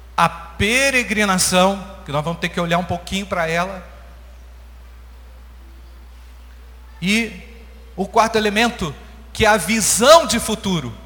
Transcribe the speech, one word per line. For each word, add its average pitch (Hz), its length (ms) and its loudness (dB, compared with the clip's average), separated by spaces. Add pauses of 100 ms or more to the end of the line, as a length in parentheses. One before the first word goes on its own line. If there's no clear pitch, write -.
(160)
a 170 120 4
peregrinação, 202 1800 0
que 143 80 -10
nós 147 120 -2
vamos 165 140 -4
ter 175 100 -4
que 175 120 -6
olhar 170 180 0
um 180 60 -2
pouquinho 190 420 -6
para 175 220 -4
ela, 180 360 -4 (3250)
e 220 400 -4 (520)
o 190 120 -6
quarto 220 300 0
elemento, 214 580 -2 (380)
que - 140 2
é - 20 6
a 214 80 6
visão 226 720 6
de 220 120 -2
futuro. 175 560 -4 (120)